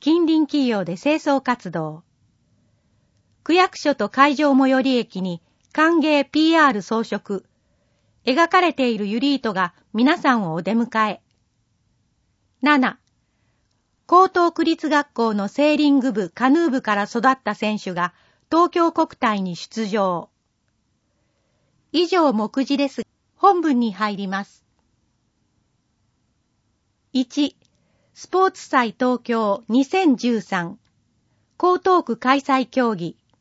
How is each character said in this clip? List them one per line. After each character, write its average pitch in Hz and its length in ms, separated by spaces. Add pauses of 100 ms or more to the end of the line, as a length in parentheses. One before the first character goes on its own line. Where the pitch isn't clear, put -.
近 330 240
隣 311 220
企 277 200
業 214 180
で 170 120
清 294 200
掃 277 240
活 240 300
動。 160 340 (1400)
区 311 120
役 359 220
所 285 180
と 202 140
会 285 280
場 285 200
最 262 140
寄 262 120
り 262 140
駅 226 240
に 180 220 (280)
歓 330 280
迎 294 260
ピ 311 280
ー 320 120
ア 285 40
ー 262 40
ル 208 100
装 220 220
飾。 202 380 (800)
描 311 240
か 370 120
れ 349 120
て 254 180
い 220 80
る 208 80
ユ 214 140
リ 277 180
ー - 20
ト 226 120
が 180 220 (180)
皆 269 260
さ 302 160
ん 220 100
を 160 100
お 175 80
出 190 100
迎 226 360
え。 - 140 (1400)
七、 262 360 (1120)
江 370 180
東 349 240
区 330 120
立 320 240
学 285 240
校 226 220
の 202 120
セ 294 280
ー - 20
リ 294 140
ン 277 100
グ 247 120
部、 190 180
カ 254 200
ヌ 330 160
ー 285 40
部 247 120
か 214 140
ら 202 80
育 233 240
っ 262 140
た 208 120
選 214 240
手 185 140
が 175 200 (380)
東 339 200
京 339 220
国 320 160
体 214 320
に 180 160
出 - 300
場。 190 440 (1600)
以 349 140
上 330 260
目 214 320
次 277 120
で 277 120
す。 - 180 (300)
本 370 240
文 311 180
に 233 140
入 208 240
り 196 100
ま 196 180
す。 - 200 (2500)
一、 269 440 (580)
ス - 140
ポ 381 180
ー 381 40
ツ - 120
祭 240 360
東 254 240
京 226 460
二 254 160
千 349 320
十 233 240
三、 175 380 (800)
江 359 220
東 359 240
区 233 140
開 269 240
催 262 280
競 240 260
技、 165 220 (240)